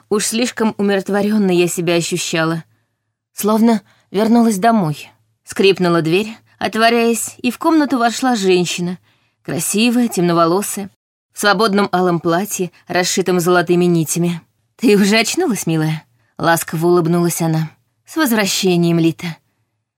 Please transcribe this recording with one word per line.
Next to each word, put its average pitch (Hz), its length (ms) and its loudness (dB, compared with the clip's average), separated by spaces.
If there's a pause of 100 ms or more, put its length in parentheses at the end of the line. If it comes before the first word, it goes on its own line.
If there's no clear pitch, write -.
уж 202 160 -2
слишком 226 520 -2
умиротворенно 202 720 0
я 175 160 2
себя 170 280 -2
ощущала. 165 680 -2 (680)
Словно 220 480 0 (300)
вернулась 226 460 2
домой. 185 520 0 (340)
Скрипнула 175 580 2
дверь, 190 340 -2 (240)
отворяясь, 233 760 0
и 247 140 -4
в - 60 -14
комнату 302 400 2
вошла 240 380 0
женщина, 180 640 0 (460)
красивая, 226 640 0
темноволосая, 175 840 0 (440)
в - 60 -16
свободном 202 520 2
алом 180 280 0
платье, 175 520 -4 (160)
расшитом 180 520 0
золотыми 175 460 2
нитями. 170 560 0 (340)
«Ты 220 200 4
уже 202 220 2
очнулась, 226 500 -2
милая?» 156 360 -2 (340)
Ласково 165 500 -2
улыбнулась 175 540 0
она. 160 280 -2 (360)
«С - 100 -20
возвращением, 190 840 0
Лита! 165 380 -2 (600)